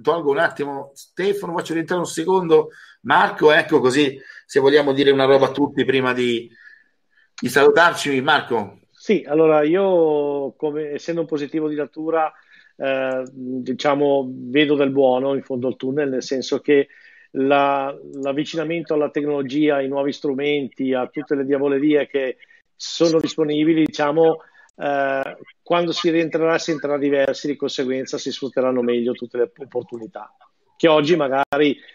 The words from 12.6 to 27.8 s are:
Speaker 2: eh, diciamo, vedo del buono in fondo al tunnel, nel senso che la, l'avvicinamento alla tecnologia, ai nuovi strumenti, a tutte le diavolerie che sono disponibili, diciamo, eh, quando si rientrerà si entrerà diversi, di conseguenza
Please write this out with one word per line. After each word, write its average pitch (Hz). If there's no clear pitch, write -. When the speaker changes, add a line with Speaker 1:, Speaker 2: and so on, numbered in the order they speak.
Speaker 2:
eh, 135
diciamo, 131
vedo 131
del 139
buono 135
in 127
fondo 131
al 123
tunnel, 139
nel 127
senso 131
che 143
la, 139
l'avvicinamento 156
alla 147
tecnologia, 147
ai 135
nuovi 139
strumenti, 139
a 127
tutte 147
le 139
diavolerie 139
che 131
sono 165
disponibili, 156
diciamo, 156
eh, 139
quando 170
si 170
rientrerà 165
si 165
entrerà 143
diversi, 139
di 143
conseguenza 131